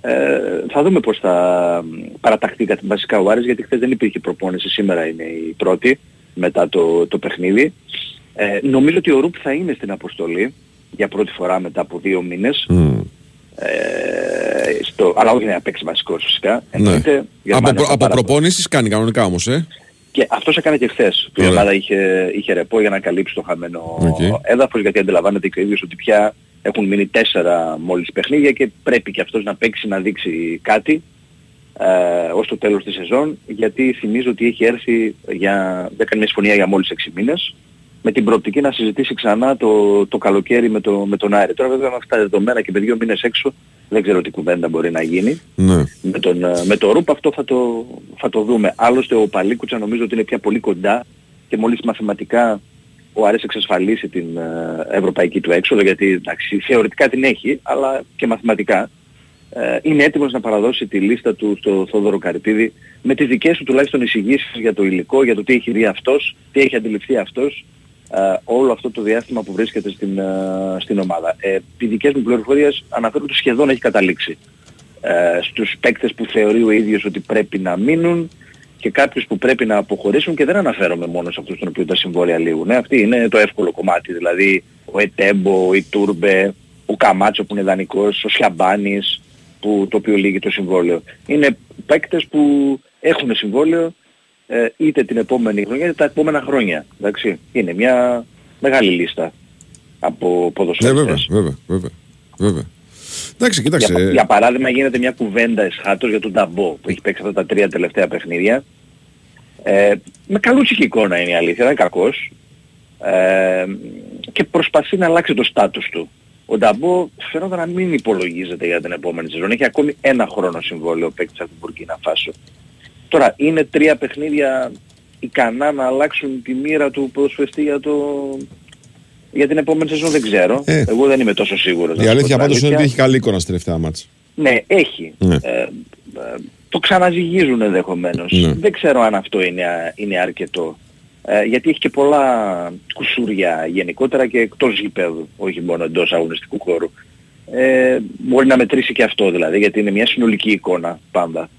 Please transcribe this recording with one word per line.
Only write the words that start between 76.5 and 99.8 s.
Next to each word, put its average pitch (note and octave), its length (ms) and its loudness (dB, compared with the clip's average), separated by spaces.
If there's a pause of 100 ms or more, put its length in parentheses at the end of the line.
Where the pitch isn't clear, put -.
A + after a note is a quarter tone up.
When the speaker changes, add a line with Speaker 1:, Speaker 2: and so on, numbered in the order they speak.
Speaker 1:
ο A2 80 4
ίδιος G#2+ 340 2
ότι G2 160 -6
πρέπει G#2+ 380 -2
να F#2 180 -2
μείνουν E3 520 0 (500)
και A2 120 -4
κάποιους C3+ 360 -2
που G#2 120 -4
πρέπει B2 280 0
να G#2+ 100 0
αποχωρήσουν, G#2 580 -2
και D3 100 2
δεν E3+ 120 0
αναφέρομαι F2+ 500 -2
μόνο F2 240 -6
σε E2+ 100 -12
αυτούς F2+ 180 -10
των F#2+ 100 -6
οποίων E2+ 180 -4
τα F2+ 100 -2
συμβόλαια F2 420 0
λήγουν, E2 320 -2
ε. B2 60 4
Αυτοί B2 240 2
είναι A#2 280 2
το A2 100 4
εύκολο G2+ 340 2
κομμάτι, F2 400 -2
δηλαδή F2 520 0 (200)
ο - 140 -6
Ετέμπο, G2 760 2
η G2 160 2
Τούρμπε, G2 640 2 (320)
ο G#2+ 100 -4
Καμάτσο G2+ 480 2
που G#2 100 -10
είναι G2+ 100 -2
δανεικός, G2 600 0
ο G#2+ 40 -4
Σιαμπάνης, G2+ 920 0 (400)
που, G#2 300 0
το A2 60 -2
οποίο G#2 200 0
λύγει G2 220 0
το G2+ 120 -4
συμβόλαιο. F2+ 520 0 (240)
Είναι C#3+ 300 2 (300)
παίκτες D#3 440 0
που D3+ 100 0 (600)
έχουν C#3+ 340 0
συμβόλαιο, D#3+ 600 0 (520)
ε, A#2+ 200 0 (100)
είτε D3+ 280 2
την A2+ 120 -4
επόμενη A2 480 0
χρονιά B2 200 -4
είτε E3+ 100 -2
τα D3+ 100 2
επόμενα D3+ 420 0
χρόνια. G#2 400 -2 (140)
Εντάξει. G2+ 380 -4 (140)
Είναι F#2+ 200 -2
μια B2 520 0 (360)
μεγάλη C3 300 2
λίστα E2+ 420 -2 (640)